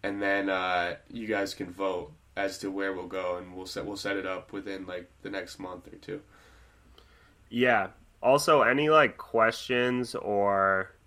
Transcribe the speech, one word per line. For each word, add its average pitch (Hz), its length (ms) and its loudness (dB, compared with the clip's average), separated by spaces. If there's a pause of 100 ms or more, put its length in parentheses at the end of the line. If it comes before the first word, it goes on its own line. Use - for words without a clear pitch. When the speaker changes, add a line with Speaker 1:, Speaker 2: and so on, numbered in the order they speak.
Speaker 1:
and 101 180 -6
then, 98 300 0
uh, 90 460 0 (140)
you 113 160 -10
guys 101 280 -2
can 90 180 -10
vote 92 400 -4 (240)
as 98 220 -4
to 98 120 -6
where 98 220 -4
we'll 90 140 -8
go, 90 300 -4
and 90 200 -12
we'll 92 100 -12
set, 92 200 -8
we'll 101 100 -8
set 98 200 -4
it 92 100 -6
up 92 260 -8
within, 95 340 -10
like, 90 240 -10 (120)
the 98 80 -10
next 95 280 -10
month 90 320 -12
or - 60 -18
two. - 240 -12 (1300)
Speaker 2:
Yeah. 117 400 2 (340)
Also, 143 400 6
any, 139 280 4
like, 151 260 6
questions 123 1000 0
or 98 760 2 (160)